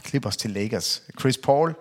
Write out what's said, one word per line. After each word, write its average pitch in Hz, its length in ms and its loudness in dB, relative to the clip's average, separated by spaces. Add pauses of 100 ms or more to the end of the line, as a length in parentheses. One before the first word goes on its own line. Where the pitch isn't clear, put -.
Clippers - 300 -2
til 110 140 -4
Lakers. 101 500 -2 (180)
Chris 131 180 2
Paul 156 440 4